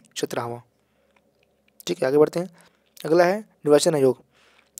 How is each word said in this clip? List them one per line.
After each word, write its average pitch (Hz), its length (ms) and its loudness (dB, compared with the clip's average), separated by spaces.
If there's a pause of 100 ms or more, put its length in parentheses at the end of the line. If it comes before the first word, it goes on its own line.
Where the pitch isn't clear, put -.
(180)
सत्रहवाँ। 120 460 -8 (1200)
ठीक - 140 -6
है, 135 60 -2
आगे 139 100 0
बढ़ते 151 220 2
हैं। 185 180 -12 (480)
अगला 170 180 2
है 190 160 0
निर्वाचन 151 560 0
आयोग। 135 280 0 (560)